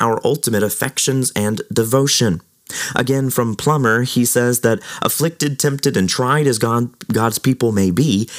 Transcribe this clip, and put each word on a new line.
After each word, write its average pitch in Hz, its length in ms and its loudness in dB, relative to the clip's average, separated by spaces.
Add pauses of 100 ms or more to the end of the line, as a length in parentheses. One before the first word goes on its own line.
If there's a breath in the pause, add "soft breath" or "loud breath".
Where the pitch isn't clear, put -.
our 113 240 2
ultimate 120 360 0
affections 127 760 -2
and 107 240 -2 (100)
devotion. 117 720 2 (540 loud breath)
Again, 135 340 0
from 117 260 -2
Plummer, 123 480 2
he 123 220 0
says 123 340 0
that 113 200 2 (220 loud breath)
afflicted, - 560 -2
tempted, 139 380 -2
and 190 140 2
tried 143 380 0
as 120 100 2
God, 117 320 0 (240)
God's 110 240 0
people 127 340 2
may 98 200 2
be, 104 360 2 (120 loud breath)